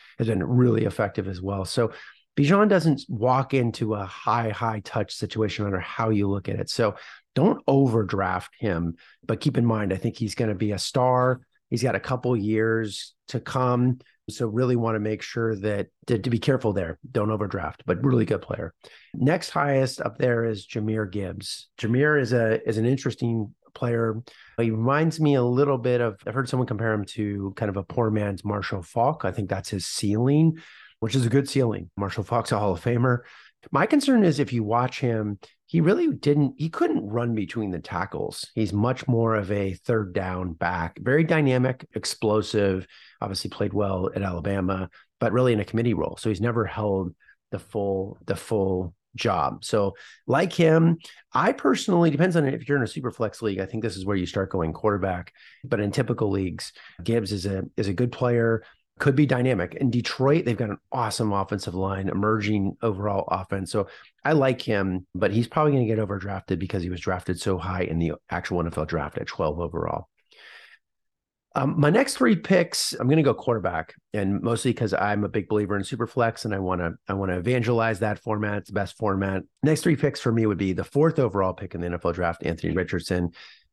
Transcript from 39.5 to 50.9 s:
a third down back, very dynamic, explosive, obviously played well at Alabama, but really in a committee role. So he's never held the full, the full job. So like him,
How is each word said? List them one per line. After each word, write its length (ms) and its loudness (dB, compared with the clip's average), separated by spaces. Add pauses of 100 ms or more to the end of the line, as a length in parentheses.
a 220 -2
third 400 -2
down 400 -4
back, 460 -4
very 240 4
dynamic, 640 2 (100)
explosive, 920 0 (360)
obviously 280 -6
played 240 -4
well 420 0
at 60 -4
Alabama, 680 -2 (300)
but 140 2
really 180 4
in 100 2
a 40 -2
committee 280 0
role. 260 -4
So 100 -4
he's 120 -2
never 240 0
held 500 -2 (360)
the 80 -6
full, 640 -4
the 100 -2
full 580 -2 (220)
job. 500 -2
So 300 0 (320)
like 260 2
him, 460 6 (340)